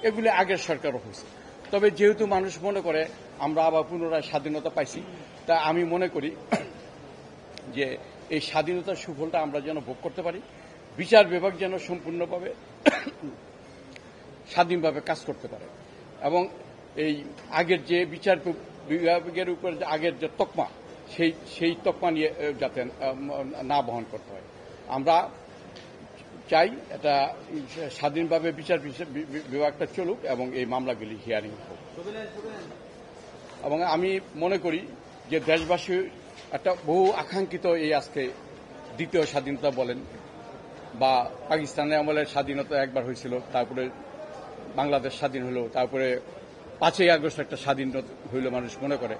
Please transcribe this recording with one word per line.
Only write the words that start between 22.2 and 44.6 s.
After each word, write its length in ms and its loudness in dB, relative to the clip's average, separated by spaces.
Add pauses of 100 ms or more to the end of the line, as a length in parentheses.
এ, 220 0
যাতে, 220 0
আ, 40 -2 (760)
না 200 4
বহন 280 -2
করতে 220 -12
হয়। 80 -12 (480)
আমরা 400 4 (1200)
চাই 200 6 (200)
এটা 440 2 (560)
স্বাধীনভাবে 600 0
বিচার 260 0
বিশে-, 280 -8
বি-, 180 -6
বি-, 240 -8
বিভাগটা 380 0 (100)
চলুক 280 -2
এবং 320 -2
এই 100 0
মামলাগুলি 500 -2 (100)
hearing 240 0
হোক। 280 -14 (1900)
এবং 160 2
আমি 380 2 (140)
মনে 240 2
করি 280 0 (440)
যে 100 4
দেশবাসী 680 2 (440)
একটা 240 2 (100)
বহু 260 6
আকাঙ্ক্ষিত 540 -2
এই 280 4
আজকে 340 0 (680)
দ্বিতীয় 320 2
স্বাধীনতা 440 0
বলেন 280 0 (960)
বা 360 4 (180)
পাকিস্তানের 500 2
আমলের 280 2
স্বাধীনতা 560 0
একবার 220 0
হয়েছিল, 340 -4 (140)
তারপরে 360 0 (880)